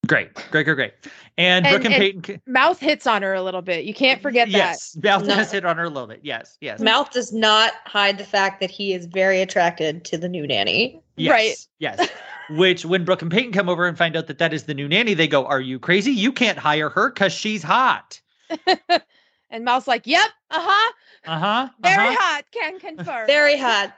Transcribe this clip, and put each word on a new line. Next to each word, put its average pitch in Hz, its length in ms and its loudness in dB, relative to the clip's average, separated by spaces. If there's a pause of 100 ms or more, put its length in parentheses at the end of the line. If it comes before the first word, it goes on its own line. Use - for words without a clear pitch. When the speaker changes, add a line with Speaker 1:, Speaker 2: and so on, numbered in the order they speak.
Speaker 1:
Great, 113 260 0 (160)
great, 156 160 2
great, 156 100 2
great. 123 180 -4 (440)
And 180 280 4
Speaker 2:
And, 277 80 6
Speaker 1:
Brooke 254 120 2
and 226 80 2
Speaker 2:
and 254 80 4
Speaker 1:
Peyton 196 220 0
ca- 202 140 -12 (100)
Speaker 2:
Mouth 269 320 2
hits 294 280 -2
on 214 140 0
her 190 140 -2
a 185 60 -2
little 185 200 -6
bit. 175 240 -4
You - 80 -8
can't 262 280 2
forget 240 260 2
that. 202 100 -6
Speaker 1:
Yes, 170 440 -2
Mouth 196 240 4
Speaker 3:
No. 202 100 2
Speaker 1:
does 214 160 0
hit 190 120 -4
on 170 140 0
her 170 60 -4
a 170 60 -4
little 131 180 -8
bit. 113 160 -18
Yes, 127 360 -12
yes. 117 200 -12
Speaker 3:
Mouth 226 320 2
does 240 200 -6
not 220 420 4 (120)
hide 202 320 0
the 196 80 -14
fact 196 360 -2
that 185 100 -6
he 196 220 -6
is 180 120 -6
very 185 360 2
attracted 170 640 -2
to 170 120 -6
the 170 100 -6
new 175 200 -6
nanny. 117 540 -2 (160)
Speaker 1:
Yes, - 140 0
Speaker 2:
Right. 220 360 0 (120)
Speaker 1:
yes. 143 300 -4 (200)
<laughs> - 200 -18
Which, 170 340 2
when 175 220 0
Brooke 180 160 0
and 165 100 -6
Peyton 233 220 0
come 180 160 0
over 175 180 0
and 165 100 -4
find 165 200 0
out 160 100 -6
that 147 120 -12
that 160 140 2
is 147 100 -6
the 151 100 -8
new 143 140 -6
nanny, 208 260 2
they 160 140 2
go, 139 180 2
"Are 135 160 -2
you 131 180 -8
crazy? 196 320 0
You 240 220 0
can't 220 240 0
hire 151 320 0
her 214 220 0
'cause 196 200 0
she's 214 320 -6
hot." 190 560 0 (300)
Speaker 2:
<laughs> 349 520 0 (520)
And 226 120 -8
Mouth's 247 220 0
like, 233 200 -2
"Yep, 359 220 4 (220)
uh-huh. 381 400 2 (360)
Speaker 1:
Uh-huh, 202 400 0 (140)
Speaker 2:
Very 392 260 4
Speaker 1:
uh-huh. - 100 0
Speaker 2:
hot, 311 260 0 (100)
can 370 260 -6
confirm." 277 480 -8
Speaker 3:
Very 294 300 4
hot. 220 400 0